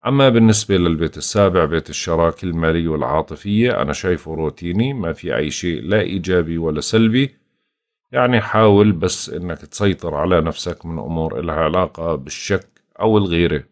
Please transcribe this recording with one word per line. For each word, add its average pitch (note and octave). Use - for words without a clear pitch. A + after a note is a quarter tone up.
أما C3+
بالنسبة A2
للبيت E2
السابع F2+
بيت D#2
الشراكة E2
المالية E2
والعاطفية G2+
أنا C#2+
شايفه D#2+
روتيني، F2
ما A#2
في D#2
أي D2+
شيء E2
لا G2+
إيجابي F2+
ولا D#2
سلبي، A2+
يعني B2
حاول G#2+
بس F2
إنك E2
تسيطر F2
على E2+
نفسك E2
من E2
أمور D#2+
إلها D#2+
علاقة E2
بالشك C#2+
أو G#2+
الغيرة E2+